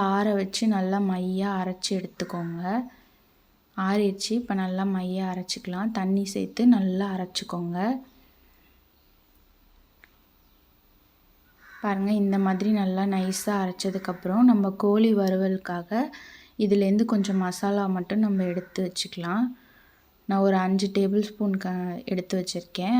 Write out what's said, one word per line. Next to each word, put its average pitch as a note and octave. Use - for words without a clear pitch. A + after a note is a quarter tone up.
ஆற G#3
வச்சு G3
நல்லா F#3+
மையா F#3
அரைச்சு F#3
எடுத்துக்கோங்க. F3
ஆறிடுச்சு, G3
இப்போ A#3+
நல்லா F#3
மையா F#3
அரைச்சிக்கலாம். F#3
தண்ணி G3
சேர்த்து F#3+
நல்லா F#3+
அரைச்சிக்கோங்க. F3
பாருங்க, G3+
இந்த G3
மாதிரி F#3+
நல்லா F#3+
நைஸா F#3+
அரைச்சதுக்கப்புறம் F#3+
நம்ம G3
கோழி A3
வறுவலுக்காக F#3+
இதுலேருந்து G3+
கொஞ்சம் G3
மசாலா G3+
மட்டும் G3+
நம்ம F#3+
எடுத்து F3+
வச்சுக்கலாம். F#3
நான் G3
ஒரு F#3+
அஞ்சு F#3+
டேபிள் G3+
ஸ்பூன் G3+
க-, F3+
எடுத்து F3+
வச்சிருக்கேன், F3+